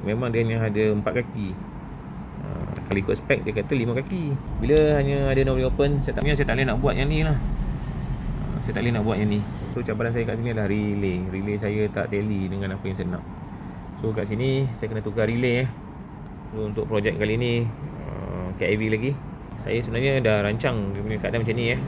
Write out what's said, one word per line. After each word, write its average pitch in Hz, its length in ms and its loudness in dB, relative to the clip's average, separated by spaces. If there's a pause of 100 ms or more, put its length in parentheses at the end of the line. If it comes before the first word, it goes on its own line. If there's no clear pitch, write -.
memang 117 240 0
dia 117 160 2
hanya 113 160 0
ada 107 320 2
empat 104 320 0
kaki. 95 320 -6 (880)
Uh, - 280 -6 (120)
kalau 101 160 0
ikut 98 160 0
spek - 240 0
dia 107 160 -2
kata 104 160 0
lima 120 240 2
kaki. 147 400 -2 (240)
Bila 147 400 6
hanya 139 320 2
ada 135 80 6
normally 131 320 4
open, 143 320 4
saya - 160 0
tak, 143 80 2
saya 143 160 4
tak 120 160 2
boleh 131 80 4
nak 113 160 2
buat 139 160 4
yang 143 80 2
ni 156 160 4
lah. 147 160 2 (1040)
Uh, - 160 -2
saya - 160 -2
tak 104 80 0
boleh 120 80 2
nak 107 160 2
buat 104 80 2
yang 104 160 2
ni. 104 80 2 (320)
So 120 80 -4
cabaran 113 320 -2
saya 117 160 0
kat 110 80 -2
sini 117 160 -2
adalah 104 160 0
relay. 101 640 0
Relay 101 240 -2
saya 104 320 0
tak 101 240 -2
tally 101 400 0
dengan 95 240 -4
apa 95 80 -8
yang 95 160 -4
saya 90 160 -2
nak. - 80 -8 (800)
So 110 80 0
kat 107 160 -2
sini 131 480 0
saya 110 160 -4
kena 110 80 -4
tukar 107 240 0
relay, 120 400 2
eh. 120 60 -2 (800)
So, 107 160 -4
untuk 104 240 -2
projek 104 240 2
kali 107 240 2
ni, 120 240 2 (480)
uh, 92 480 -6
K 95 160 2
I - 0 -
V 110 160 0
lagi. 120 240 2 (480)
Saya 107 160 0
sebenarnya 120 400 2
dah 107 240 4
rancang 107 480 0
dia 101 80 -4
punya 107 240 -2
keadaan 110 240 2
macam 113 80 2
ni, 120 160 2
eh. 127 180 0